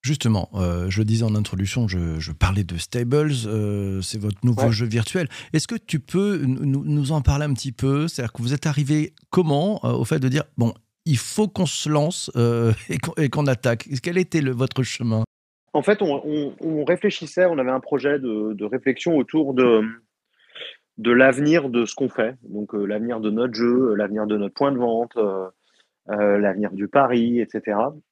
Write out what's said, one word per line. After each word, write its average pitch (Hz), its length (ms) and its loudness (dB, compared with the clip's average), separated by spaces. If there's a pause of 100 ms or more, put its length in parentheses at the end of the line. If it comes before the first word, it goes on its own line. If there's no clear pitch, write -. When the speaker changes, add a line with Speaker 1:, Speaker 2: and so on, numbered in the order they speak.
Speaker 1:
Justement, 113 520 0
euh, 90 360 -2
je 95 100 -2
le 110 60 2
disais 113 200 2
en 107 100 0
introduction, 101 520 -2
je, 85 320 -2
je 78 120 -8
parlais 92 320 0
de 85 140 -6
Stables, 123 540 0 (160)
euh, 101 540 -2
c'est 104 200 -8
votre 104 240 -4
nouveau 127 220 4
Speaker 2:
Ouais. 117 40 4
Speaker 1:
jeu 113 140 0
virtuel. 117 420 -2 (240)
Est-ce 156 160 0
que 233 80 -6
tu 170 240 -6
peux 190 440 0
n-, 131 180 0
nous, 139 240 0
nous 147 260 0
en 156 100 0
parler 143 240 2
un 143 80 0
petit 127 200 -6
peu ? 139 340 0
C'est-à-dire 123 240 -6
que - 100 -12
vous 120 120 -2
êtes 147 140 -4
arrivé 151 460 0 (160)
comment, 170 540 2
euh, 120 100 0
au 123 120 0
fait 156 140 -2
de 127 100 0
dire, « 143 140 0 (140)
Bon, 117 160 2 (320)
il 131 120 2
faut 214 300 0
qu'on 185 180 -2
se - 240 -4
lance, 151 460 0
euh, 117 360 4 (100)
<laughs> - 80 -18
et - 80 -2
qu'on, 165 160 -4
et 151 160 2
qu'on 147 180 0
attaque ». 120 420 0 (140)
Quel 175 140 -2
était 175 240 0
le, 135 100 0
votre 127 320 -2
chemin ? 113 400 0 (500)
Speaker 2:
En 151 100 2
fait, 208 180 4
on, 147 240 0
on, 151 360 -4
on 156 220 -2
réfléchissait, 180 640 0
on 165 120 2
avait 127 120 0
un 131 100 0
projet 143 400 0
de, 107 340 -2
de 101 120 -6
réflexion 131 520 0
autour 139 360 0
de, 120 300 6 (1120)
de 113 140 2
l'avenir 135 580 6
de 120 160 2
ce - 80 -12
qu'on 131 160 -2
fait. 120 340 -2
Donc, 104 300 -10
euh, 101 120 -2
l'avenir 110 340 -4
de 107 100 -2
notre 117 240 -2
jeu, 120 380 2
euh, 104 40 2
l'avenir 104 300 -2
de 107 120 0
notre 101 180 -4
point 139 160 0
de 127 80 -2
vente, 117 380 -2
euh, 95 300 -2 (640)
euh, 104 300 2
l'avenir 101 320 0
du 98 160 -6
pari, 120 520 2
et 107 80 -2
cetera. 110 460 -2 (180)